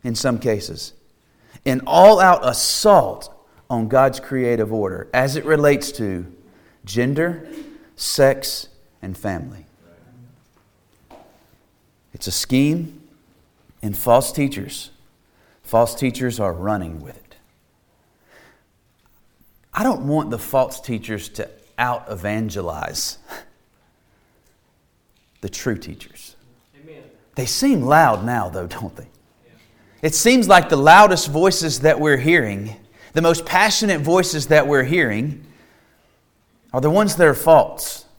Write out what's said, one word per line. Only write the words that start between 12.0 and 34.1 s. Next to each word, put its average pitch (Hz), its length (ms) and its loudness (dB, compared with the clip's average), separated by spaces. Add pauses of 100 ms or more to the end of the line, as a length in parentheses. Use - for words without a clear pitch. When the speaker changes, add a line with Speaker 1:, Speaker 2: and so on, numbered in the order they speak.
Speaker 1:
It's - 160 -12
a 92 40 -6
scheme, 151 720 -2 (800)
and 104 140 -8
false 123 360 2
teachers, 135 580 -6 (720)
false 117 340 0
teachers 123 440 -6
are 95 140 -2
running 85 480 -6
with 69 140 -20
it. - 200 -20 (2500)
I 208 100 -4
don't 165 240 -2
want 151 240 -2
the 113 80 -8
false - 420 -2
teachers 110 480 -8
to - 200 -12 (280)
out-evangelize 104 1400 -6 (2250)
the 98 80 -10
true - 280 -6
teachers. - 580 -20 (460)
Speaker 2:
Amen. 156 220 -20 (320)
Speaker 1:
They 131 100 -6
seem 226 380 0
loud 127 420 4
now, 113 240 -2
though, 92 180 -8
don't 90 280 -12
they? - 120 -20 (380)
Speaker 2:
Yeah. - 60 -20 (500)
Speaker 1:
It 156 140 -4
seems 240 320 4
like 180 220 6
the 156 80 4
loudest 175 500 8
voices 156 540 0
that 151 180 4
we're 147 180 2
hearing, 110 580 -2 (380)
the 160 80 0
most 165 240 2
passionate 196 560 0
voices 160 460 0